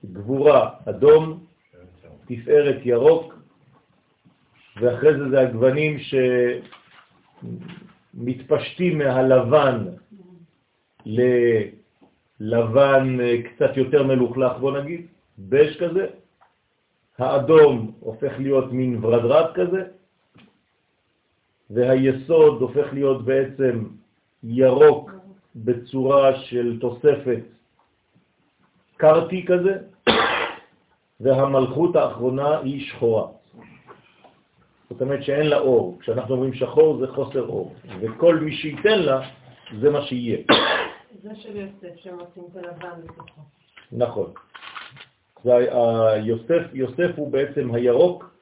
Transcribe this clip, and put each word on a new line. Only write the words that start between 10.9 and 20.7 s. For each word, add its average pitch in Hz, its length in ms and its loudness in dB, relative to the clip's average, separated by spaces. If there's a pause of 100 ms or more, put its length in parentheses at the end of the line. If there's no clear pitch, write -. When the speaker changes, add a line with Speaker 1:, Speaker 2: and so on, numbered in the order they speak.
Speaker 1:
ללבן, 120 2250 0
אה, 120 220 0
קצת - 340 -4
יותר 135 260 2
מלוכלך, 127 560 0
בוא 139 200 -4
נגיד, 170 280 -12 (320)
בז' 135 420 2
כזה, 175 260 -4 (1120)
האדום 135 840 4
הופך 131 380 -8
להיות 135 340 0
מין 123 320 -4
ורדרד 120 500 2
כזה, 180 300 -4 (1900)